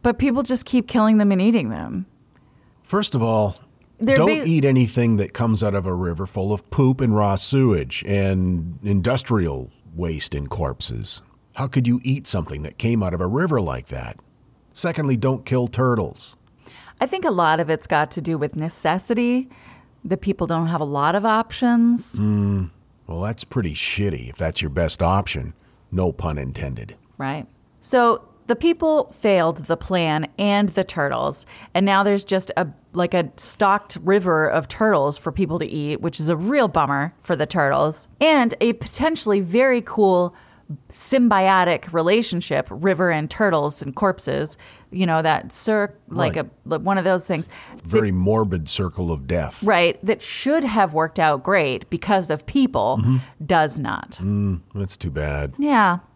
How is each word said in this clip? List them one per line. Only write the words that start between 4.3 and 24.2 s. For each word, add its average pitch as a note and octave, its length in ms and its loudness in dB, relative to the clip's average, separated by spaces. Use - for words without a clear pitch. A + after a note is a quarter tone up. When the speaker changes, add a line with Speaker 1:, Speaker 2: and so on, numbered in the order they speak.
Speaker 1:
ba- A#3+ 60 -4
Speaker 2:
eat D#3 180 4
anything A#2+ 520 4
that G2 160 -2
comes A2+ 300 0
out G#2 120 0
of F#2 100 -2
a F#2 80 -2
river F2 340 -4
full G2 260 -2
of - 160 -8
poop C3 320 2
and A2+ 140 2
raw G2+ 200 2
sewage G2+ 720 0
and F#2 760 0
industrial G2 880 0
waste E2 400 -6
and C#2+ 140 -6
corpses. B1+ 720 -6
How C3+ 140 -6
could C3 200 0
you B2 160 2
eat C3 240 -2
something D2+ 360 -6
that - 140 -12
came A2+ 260 0
out F2+ 100 -2
of E2+ 60 -4
a F2+ 80 -2
river D3 320 0
like C2 280 -4
that? A#1 300 -10
Secondly, D3+ 440 -2
don't C3 280 -2
kill B2 220 0
turtles. A#2+ 680 -2
Speaker 1:
I C4 60 2
think F#4 180 -4
a D4+ 60 2
lot E3 280 2
of D#3 100 -2
it's D#3+ 180 -2
got D3+ 240 0
to E3+ 100 -8
do D#3+ 160 -4
with D3 180 -4
necessity, A3+ 960 -2
that F3+ 160 -4
people F#3+ 260 -2
don't E3 200 0
have E3+ 120 -2
a D3+ 60 -2
lot C#3+ 280 0
of G3+ 120 0
options. A#3 920 0
Speaker 2:
Hmm. G2+ 500 0
Well, E2 140 -8
that's G#2+ 240 -6
pretty F2+ 300 -4
shitty D2 560 -4